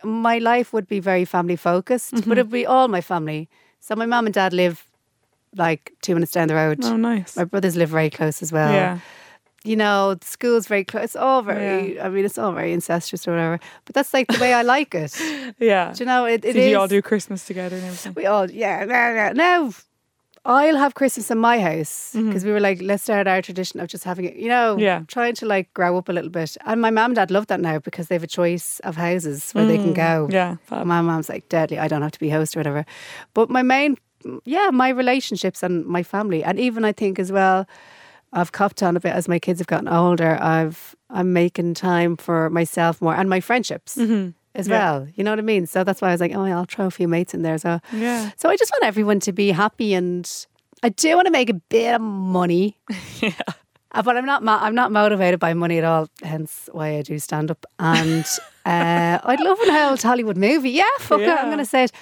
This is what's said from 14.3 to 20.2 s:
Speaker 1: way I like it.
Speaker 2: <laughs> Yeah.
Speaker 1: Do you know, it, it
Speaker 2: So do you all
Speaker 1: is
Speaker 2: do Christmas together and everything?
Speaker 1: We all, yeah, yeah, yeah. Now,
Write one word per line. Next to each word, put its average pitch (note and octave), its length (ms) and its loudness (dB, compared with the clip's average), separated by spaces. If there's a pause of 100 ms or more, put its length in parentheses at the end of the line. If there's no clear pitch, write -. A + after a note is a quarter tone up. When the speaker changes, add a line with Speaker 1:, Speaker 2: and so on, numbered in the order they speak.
Speaker 1:
way B3 120 4
I A#3+ 100 4
like C4 300 2
it. D#3 240 -4
Speaker 2:
<laughs> D4 400 -8
Yeah. G3 360 2
Speaker 1:
Do - 100 -8
you - 20 -6
know, B3 200 2
it, A3+ 180 0
it A#3 100 0
Speaker 2:
So A3+ 60 4
do G3+ 100 6
you G#3 80 6
all G3 60 4
Speaker 1:
is F#3+ 60 0
Speaker 2:
do G3+ 120 4
Christmas G3 460 -4
together F#3 300 -8
and F#3 80 -10
everything? F#3 280 -12
Speaker 1:
We - 120 -4
all, F#3+ 260 2
yeah, G3 320 -2
yeah, A#3+ 300 0
yeah. G#3 200 0
Now, E4 380 2 (760)